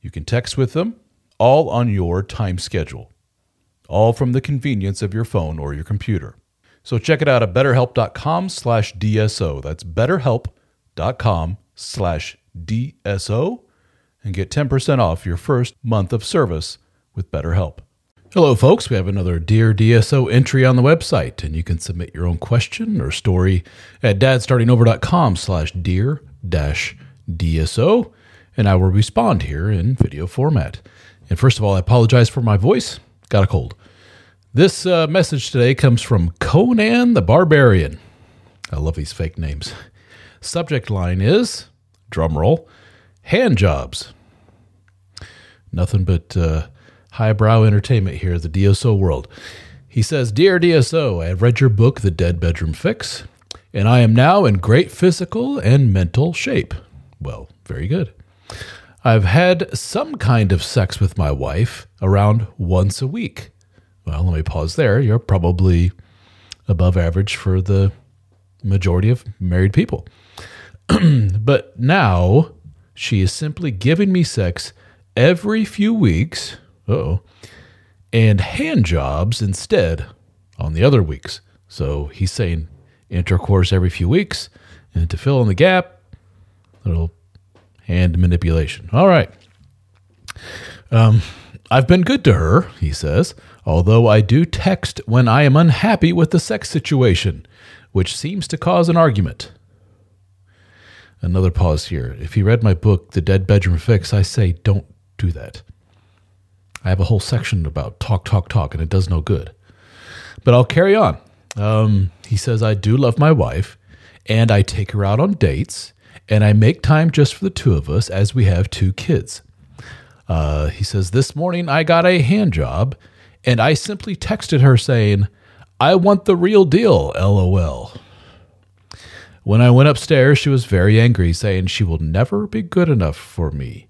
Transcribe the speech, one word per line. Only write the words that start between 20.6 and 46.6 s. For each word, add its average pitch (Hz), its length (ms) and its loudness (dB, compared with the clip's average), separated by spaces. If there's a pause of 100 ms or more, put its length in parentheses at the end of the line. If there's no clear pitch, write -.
on 127 100 4
the 123 80 4
website, 135 600 0
and 78 120 -8
you 82 80 -4
can 85 160 -4
submit 87 340 -10
your 87 140 -4
own 85 100 -2
question 208 640 -2
or - 80 -4
story 90 540 0 (400)
at 101 160 2
dadstartingover 123 680 4
dot 113 160 2
com 139 360 0
slash 80 340 -4
dear 95 500 -2 (260)
dash 76 500 -4 (360)
D 80 260 -2
S 78 200 -4
O, 202 320 0 (460)
and 107 100 2
I 98 80 4
will 92 140 2
respond 104 540 0
here 73 260 -6
in 107 260 0
video 76 320 -4
format. 127 540 -4 (480)
And 92 100 -2
first 127 180 4
of 107 60 -4
all, 101 120 2
I 95 40 0
apologize 117 480 4
for - 140 -4
my 107 160 0
voice. 127 420 -2 (300)
Got 101 160 2
a - 20 -2
cold. - 280 -4 (760)
This, 170 320 0
uh, 165 220 0
message 156 440 -2
today 127 220 2
comes 123 280 2
from 85 380 0
Conan 233 720 2
the - 80 2
Barbarian. 120 760 4 (720)
I 73 80 -6
love 78 180 -4
these 76 180 -10
fake 80 240 -8
names. 73 360 -10 (680)
Subject 156 480 -6
line 90 320 -2
is, 190 460 0 (420)
drum 80 280 -2
roll, 82 300 0 (540)
hand 202 360 0
jobs. 73 540 -2 (1600)
Nothing 90 320 -2
but, 87 320 -4
uh, 80 320 -2 (440)